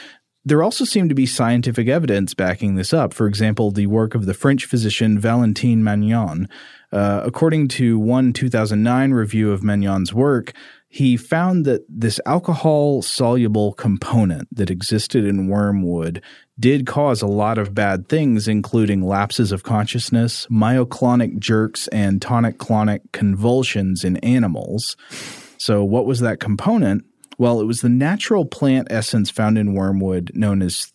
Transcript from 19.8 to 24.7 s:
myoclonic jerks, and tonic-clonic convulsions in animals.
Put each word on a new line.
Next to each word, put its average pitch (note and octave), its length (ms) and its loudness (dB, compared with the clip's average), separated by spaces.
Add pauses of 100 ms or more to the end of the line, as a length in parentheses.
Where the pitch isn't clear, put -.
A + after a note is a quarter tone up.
myoclonic A#2+ 880 2
jerks, A2 500 -2
and G2 320 0
tonic-clonic A2 920 0
convulsions G2+ 920 0
in F2+ 140 -2
animals. G#2+ 800 -2 (600)